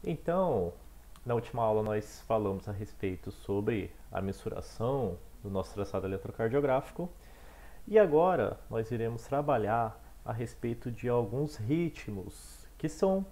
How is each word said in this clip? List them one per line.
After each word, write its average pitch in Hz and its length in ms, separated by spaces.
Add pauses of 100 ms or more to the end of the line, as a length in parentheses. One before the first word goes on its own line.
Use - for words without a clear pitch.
Então, 165 680 (500)
na 120 120
última 117 260
aula 107 220
nós 107 440
falamos 101 400
a 107 40
respeito 98 580
sobre 101 640 (200)
a 95 80
mensuração 107 1000 (240)
do 101 80
nosso 95 240
traçado 95 320
eletrocardiográfico 127 1000 (800)
e 214 120
agora 160 600 (120)
nós 113 180
iremos 117 360
trabalhar 117 760 (240)
a 120 80
respeito 117 580
de 120 160
alguns 120 500
ritmos 113 1160
que - 140
são 190 420